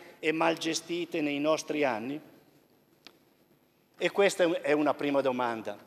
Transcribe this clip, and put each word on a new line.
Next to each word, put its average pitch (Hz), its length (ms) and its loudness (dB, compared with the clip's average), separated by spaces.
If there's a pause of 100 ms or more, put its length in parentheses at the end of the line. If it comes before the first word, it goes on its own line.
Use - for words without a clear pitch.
(180)
e 160 140 0
mal 165 260 0
gestite 160 640 -4
nei 143 160 -2
nostri 151 460 0
anni? 127 360 -2 (1800)
E 180 140 0
questa 196 320 2
è 175 40 6
un-, 170 140 0
è 143 120 0
una 147 200 2
prima 139 300 0
domanda. 117 640 -2